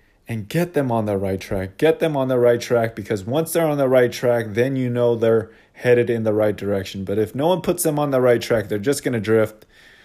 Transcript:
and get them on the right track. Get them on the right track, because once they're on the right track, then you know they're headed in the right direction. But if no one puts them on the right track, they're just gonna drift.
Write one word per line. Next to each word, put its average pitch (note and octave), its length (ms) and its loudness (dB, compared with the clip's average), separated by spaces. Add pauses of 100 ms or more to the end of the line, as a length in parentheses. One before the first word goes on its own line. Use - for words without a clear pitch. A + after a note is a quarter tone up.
(280)
and G#2+ 220 -8
get F3 240 -2
them C3+ 180 0
on A2+ 140 0
the G#2 120 0
right F#2+ 220 -2
track. F#2+ 380 -6
Get D#3+ 220 2
them D#3 180 -2
on C3 100 0
the C3 100 0
right A#2+ 220 4
track, A#2 340 0
because G2+ 300 -6
once D3+ 300 -2
they're E3 140 0
on D3 100 -2
the C#3 100 2
right B2+ 240 4
track, A#2+ 380 0
then B2 260 0
you B2+ 140 -2
know A#2+ 260 2
they're A2+ 360 2 (220)
headed A#2+ 360 2
in A#2 140 -2
the A2 100 0
right G#2+ 220 2
direction. G2 500 -6
But G2+ 120 -4
if G#2+ 160 -2
no C#3 140 0
one F3+ 140 0
puts F3 220 -2
them D#3 160 -2
on D3 120 -2
the C3+ 80 2
right B2 220 4
track, A2 260 -2
they're G#2 120 -4
just C3+ 240 -2
gonna B2 180 -2
drift. A2 440 0 (400)